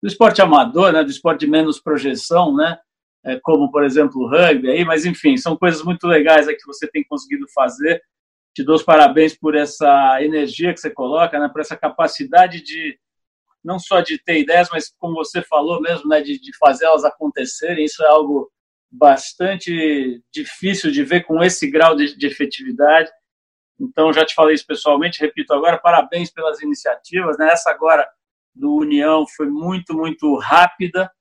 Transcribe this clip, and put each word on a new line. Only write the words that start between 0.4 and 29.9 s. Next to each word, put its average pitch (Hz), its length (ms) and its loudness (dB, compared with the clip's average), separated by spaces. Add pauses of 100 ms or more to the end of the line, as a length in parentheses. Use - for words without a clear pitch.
amador, 160 520 4
né, 156 120 2
do 139 60 -8
esporte 160 300 -2
de 151 60 -4
menos 156 320 0
projeção, 147 760 -2
né, 165 240 -2 (480)
é, 127 160 -6
como, 143 280 0
por 143 140 0
exemplo, 135 380 0
o 113 60 -6
rugby 139 420 2
aí, 165 160 0
mas 160 180 -2
enfim, 156 320 0
são 156 180 -4
coisas 165 280 0
muito 175 240 -6
legais 156 420 4
aí 151 80 -4
que - 100 -20
você 143 220 -14
tem 147 160 -6
conseguido 139 400 -10 (100)
fazer. 139 480 -2 (520)
Te 135 100 -8
dou 151 100 2
os 156 80 2
parabéns 151 560 4
por 151 160 -4
essa 139 680 2
energia 151 500 -4
que 175 80 -10
você 151 100 -8
coloca, 147 480 -2
né, 147 100 -4
por 151 120 -10
essa 147 160 -10
capacidade 160 840 0
de, 156 360 -12 (640)
não 180 160 -8
só 180 220 0
de 160 180 -4
ter 165 220 -2
ideias, 170 320 2
mas 160 260 -8
como 170 160 -8
você 160 280 -6
falou 160 400 -2
mesmo, 156 260 -6
né, 151 140 2
de, 143 180 -8
de 135 160 -20
fazer 139 300 2
elas 151 180 2
acontecerem. 151 800 -6
Isso 151 180 -6
é 156 60 4
algo 147 420 2 (420)
bastante 147 1300 0 (120)
difícil 175 580 -6
de 143 140 0
ver 170 200 0
com 160 200 -2
esse 175 260 -2
grau 160 240 4
de, 143 240 -4
de 143 80 -6
efetividade. 143 840 0 (720)
Então, 156 320 -2
já 156 140 2
te - 80 -10
falei 156 220 4
isso - 100 -8
pessoalmente, 151 540 -2
repito 151 340 -4
agora, 160 240 0
parabéns 170 540 0
pelas 156 280 -6
iniciativas, 151 760 -6
né? 160 140 2
Essa 170 180 0
agora 160 340 2 (480)
do 147 220 -4
União 151 500 0 (120)
foi 151 120 -6
muito, 165 480 -8